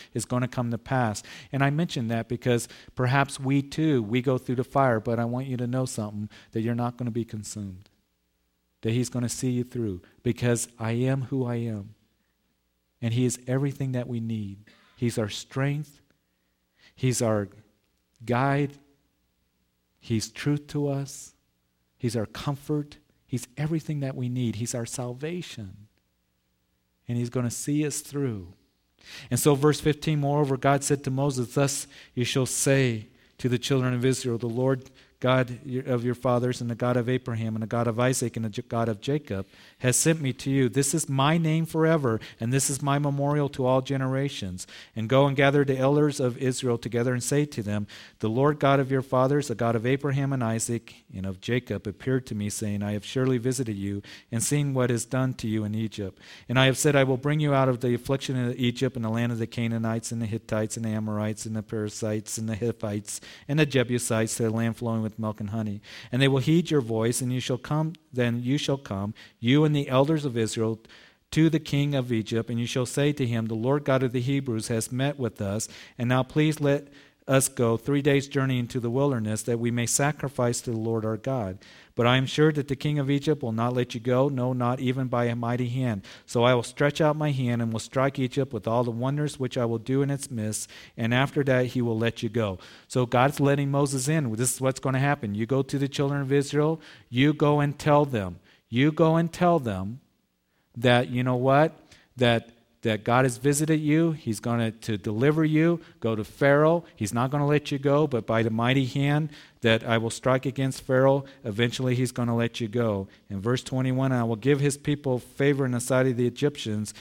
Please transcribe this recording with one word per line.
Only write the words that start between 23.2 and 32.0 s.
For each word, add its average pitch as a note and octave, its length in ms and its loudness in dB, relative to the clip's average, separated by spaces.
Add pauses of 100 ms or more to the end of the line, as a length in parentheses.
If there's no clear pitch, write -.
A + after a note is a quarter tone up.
He's - 200 -6 (120)
everything D3+ 420 -4
that C3 160 -6
we B2 140 -4
need. B2 260 -2
He's A#2 180 -4
our A#2 120 -4
salvation. B2 1000 -10 (1200)
And A#2+ 80 -4
he's A#2+ 140 -2
gonna A#2+ 220 -2
see D3 340 -2
us C#3 140 -6
through. A#2 520 -6 (800)
And B2 80 2
so D3 160 6
verse C#3+ 260 4
fifteen, D3+ 400 0
Moreover, C#3+ 360 2
God C#3 260 4
said C#3+ 220 0
to C3+ 80 -2
Moses, C3 420 -2
'Thus C#3 320 0 (280)